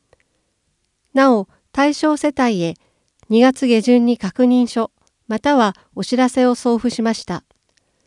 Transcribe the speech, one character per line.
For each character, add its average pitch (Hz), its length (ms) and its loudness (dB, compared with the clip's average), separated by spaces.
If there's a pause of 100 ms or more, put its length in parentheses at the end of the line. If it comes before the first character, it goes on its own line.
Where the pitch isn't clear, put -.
(1120)
な 269 200 4
お、 202 140 -2 (240)
対 285 220 -2
象 302 240 -2
世 294 220 -4
帯 233 220 -2
へ 165 120 -4 (560)
二 220 120 2
月 262 260 2
下 226 140 2
旬 247 240 4
に 240 120 0
確 202 260 -4
認 247 240 2
書、 226 240 -6 (360)
ま 220 120 -6
た 285 160 0
は 214 200 0 (200)
お 196 80 -8
知 247 140 -4
ら 254 120 2
せ 254 160 0
を 247 100 2
送 233 220 -2
付 240 120 -4
し 233 120 -4
ま 226 120 -2
し - 120 -12
た。 175 180 -10 (640)